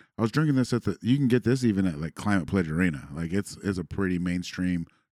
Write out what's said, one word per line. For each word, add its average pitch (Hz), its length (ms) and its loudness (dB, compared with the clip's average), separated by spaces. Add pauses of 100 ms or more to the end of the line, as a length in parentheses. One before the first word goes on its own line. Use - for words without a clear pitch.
(180)
I 101 40 -2
was 113 100 2
drinking 147 240 2
this 127 180 0
at 117 100 0
the, 98 180 -2
you 123 160 2
can 143 100 2
get 120 160 4
this 127 200 2
even 98 220 4
at, 76 160 -2
like, 80 140 -6
Climate 98 320 0
Pledge 90 220 0
Arena. 78 440 0
Like, 82 180 -6
it's, 98 320 -4
it's 92 140 -2
a 90 60 -4
pretty 92 340 -2
mainstream 90 680 -2 (260)